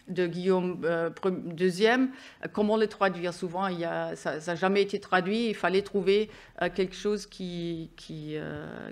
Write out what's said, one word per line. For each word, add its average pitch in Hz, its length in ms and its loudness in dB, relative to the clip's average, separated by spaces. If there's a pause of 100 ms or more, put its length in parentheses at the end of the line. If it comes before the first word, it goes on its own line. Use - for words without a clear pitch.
de 180 180 0
Guillaume, 180 580 2
euh, 165 260 2
pre-, 185 200 -2
deuxième. 185 800 2 (420)
Comment 214 240 2
le 220 120 4
traduire ? 180 440 0
Souvent, 180 360 -4
il 180 100 -4
y 170 60 -2
a, 165 320 -2
ça, 156 240 -4
ça 175 120 -4
n'a 170 40 -2
jamais 190 260 4
été 196 160 0
traduit. 202 520 2
Il 202 40 0
fallait 185 280 2
trouver, 202 480 2 (300)
euh, 175 80 2
quelque 185 280 -2
chose 208 300 -2
qui, 170 680 -6
qui, 151 400 -10
euh, 151 320 -8 (240)